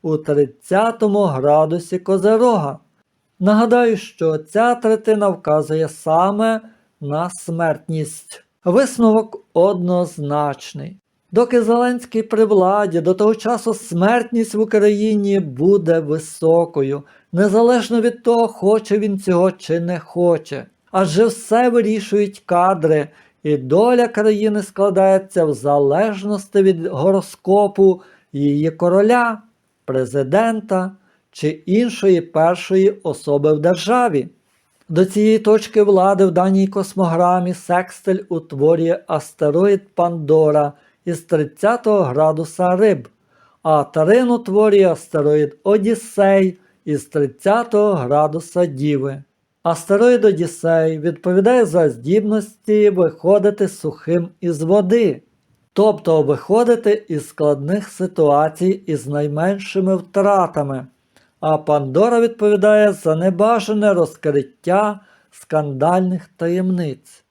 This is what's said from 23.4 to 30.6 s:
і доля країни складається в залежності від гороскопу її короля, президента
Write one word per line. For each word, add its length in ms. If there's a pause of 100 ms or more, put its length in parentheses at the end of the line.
і 140
доля 520
країни 540
складається 840
в 100
залежності 1080
від 240
гороскопу 1160 (300)
її 380
короля, 720 (420)
президента 1080 (380)